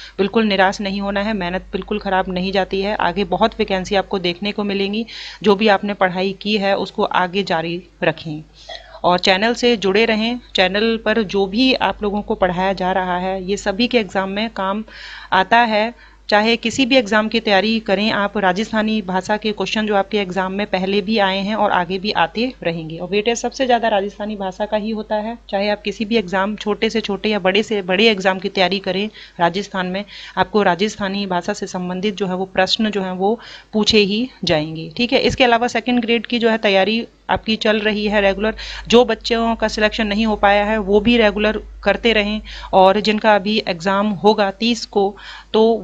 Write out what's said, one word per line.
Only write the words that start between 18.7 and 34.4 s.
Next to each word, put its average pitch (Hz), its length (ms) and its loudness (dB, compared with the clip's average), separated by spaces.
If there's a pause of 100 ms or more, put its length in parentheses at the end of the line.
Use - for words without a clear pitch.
भाषा 185 340 -2
के 214 160 -4
क्वेश्चन 208 340 -4
जो 208 100 0
आपके 196 220 0
एग्जाम 190 340 -4
में 202 140 -4
पहले 190 360 0
भी 214 180 -2
आए 190 180 2
हैं 196 180 -4
और 208 160 2
आगे 180 260 0
भी 196 140 -4
आते 220 400 0 (100)
रहेंगे। 165 360 -6
और 180 100 -8
वेटेज 208 300 -2
सबसे 247 280 -4
ज़्यादा 233 240 2
राजस्थानी 208 460 -2
भाषा 190 300 -6
का 214 100 -2
ही 214 160 -4
होता 214 240 -4
है, 220 200 -6 (140)
चाहे 202 180 0
आप 208 140 -2
किसी 208 220 -4
भी 214 120 0
एग्जाम 196 400 0
छोटे 208 340 -2
से 226 120 -2
छोटे 196 260 -4
या 214 120 0
बड़े 185 220 2
से 214 200 -2
बड़े 185 260 4
एग्जाम 190 300 2
की 196 120 -4
तैयारी 190 300 0
करें, 196 280 -2 (320)
राजस्थान 180 480 -2
में 190 160 -6 (320)
आपको 190 280 2
राजस्थानी 196 640 -2
भाषा 180 240 -2
से 202 160 -8
संबंधित 185 460 -4
जो 196 120 -4
है 180 100 -2
वो 185 100 -4
प्रश्न 190 440 0
जो 202 120 -2
है 185 120 -6
वो 196 240 0 (340)
पूछे 214 280 4
ही 208 280 2 (160)